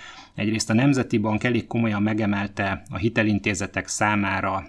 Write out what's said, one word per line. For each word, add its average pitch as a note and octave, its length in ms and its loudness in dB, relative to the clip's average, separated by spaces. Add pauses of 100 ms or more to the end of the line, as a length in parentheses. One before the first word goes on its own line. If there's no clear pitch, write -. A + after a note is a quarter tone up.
(340)
Egyrészt G#2+ 360 -2
a A2 40 4
Nemzeti B2+ 440 4
Bank G#2+ 260 0
elég A#2 220 0
komolyan G#2+ 360 0
megemelte G2+ 880 0
a - 60 -6
hitelintézetek G2+ 920 0
számára G2 800 0